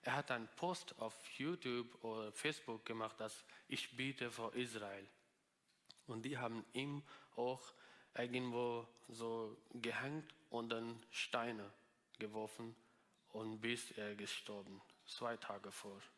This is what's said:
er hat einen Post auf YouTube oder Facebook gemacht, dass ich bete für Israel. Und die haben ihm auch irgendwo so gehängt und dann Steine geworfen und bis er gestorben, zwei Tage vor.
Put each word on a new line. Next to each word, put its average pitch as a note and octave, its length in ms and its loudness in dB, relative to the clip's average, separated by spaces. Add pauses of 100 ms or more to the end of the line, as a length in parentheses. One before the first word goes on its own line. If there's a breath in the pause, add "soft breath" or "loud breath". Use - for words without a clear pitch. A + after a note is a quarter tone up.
er A#2 140 4
hat C#3+ 160 2
einen A2+ 240 4
Post - 420 2
auf A2 160 0 (240)
YouTube C3 640 2
oder A2 280 0
Facebook A#2+ 540 0
gemacht, A2+ 340 0
dass - 260 -2 (220 loud breath)
ich - 280 -2
bete C3 360 2
für A2+ 240 0
Israel. G#2 520 0 (1000)
Und A2+ 160 -2
die C3 140 0
haben A2+ 360 0
ihm C#3+ 300 0 (320 loud breath)
auch B2+ 260 2 (540 loud breath)
irgendwo A#2+ 720 4 (200)
so A2+ 480 0 (180)
gehängt B2 600 0 (160)
und A#2 200 2
dann A#2 300 0 (120)
Steine A#2 580 2 (480)
geworfen A2 580 -2 (580 loud breath)
und A2 260 0
bis A#2 320 2
er G#2 240 -2
gestorben, G2+ 680 -4 (240)
zwei A#2 320 0
Tage G2+ 340 -4
vor. G2+ 300 -6 (160)